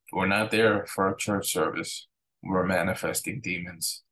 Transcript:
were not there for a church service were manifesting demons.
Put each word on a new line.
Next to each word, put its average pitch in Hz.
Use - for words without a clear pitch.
were 95
not 107
there 107
for 98
a 101
church 101
service -
were 92
manifesting 90
demons. 87